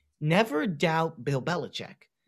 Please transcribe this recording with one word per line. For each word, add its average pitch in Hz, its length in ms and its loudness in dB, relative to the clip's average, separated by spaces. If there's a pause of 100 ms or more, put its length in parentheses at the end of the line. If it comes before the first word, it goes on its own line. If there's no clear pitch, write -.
(220)
never 226 440 2
doubt 160 560 0
Bill 135 200 -2
Belichick. 139 540 -6 (320)